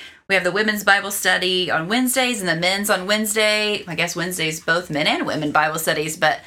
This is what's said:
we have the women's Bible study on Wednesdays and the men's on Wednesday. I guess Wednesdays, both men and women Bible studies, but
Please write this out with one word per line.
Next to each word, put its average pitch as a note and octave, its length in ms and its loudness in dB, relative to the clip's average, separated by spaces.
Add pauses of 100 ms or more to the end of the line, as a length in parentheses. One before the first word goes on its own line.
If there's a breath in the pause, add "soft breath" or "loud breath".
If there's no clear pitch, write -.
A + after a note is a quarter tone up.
(280 loud breath)
we G3 60 0
have F#3 80 2
the F3+ 80 2
women's G#3 320 0
Bible G3 300 2
study F#3 580 0
on D#3+ 160 0
Wednesdays B3 540 0
and F#3 80 -2
the E3 80 0
men's F#3+ 340 0
on F#3 160 0
Wednesday. G#3+ 800 0
I E3+ 80 -8
guess E3+ 220 -2
Wednesdays, E3+ 420 -2
both F3 320 0
men D3+ 160 0
and C#4 180 0
women D3 280 -2
Bible D#3 260 2
studies, D#3 380 -2
but D#3+ 300 2